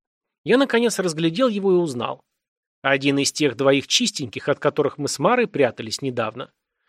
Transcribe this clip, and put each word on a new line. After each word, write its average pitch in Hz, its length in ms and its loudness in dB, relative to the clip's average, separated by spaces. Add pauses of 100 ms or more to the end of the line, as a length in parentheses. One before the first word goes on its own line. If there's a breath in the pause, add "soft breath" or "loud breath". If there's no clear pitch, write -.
(440)
Я, 196 120 2
наконец, 240 420 2
разглядел 170 500 0
его 196 240 0
и 180 40 4
узнал. 131 480 -4 (560)
Один 139 380 2
из 139 140 0
тех 135 240 0
двоих 135 320 2
чистеньких, 143 600 -2
от 139 120 0
которых 143 380 0
мы 143 100 -4
с - 100 -8
Марой 226 300 2
прятались 117 520 -2
недавно. 120 520 -6 (360)